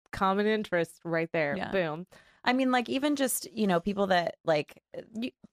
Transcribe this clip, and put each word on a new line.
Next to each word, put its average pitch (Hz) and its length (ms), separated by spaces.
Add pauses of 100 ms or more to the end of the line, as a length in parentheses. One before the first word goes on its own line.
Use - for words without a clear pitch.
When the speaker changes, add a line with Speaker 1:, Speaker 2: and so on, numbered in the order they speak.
(120)
Speaker 1:
common 196 340
interest 214 580
right 165 280
there. 151 240
Speaker 2:
Yeah. - 160
Speaker 1:
Boom. 165 340 (380)
Speaker 2:
I 247 80
mean, 262 180
like, 247 180
even 277 280
just, - 360
you 214 140
know, 175 140
people 202 260
that, 175 380
like, 156 360 (160)
uh, - 60 (120)
you, 226 180 (200)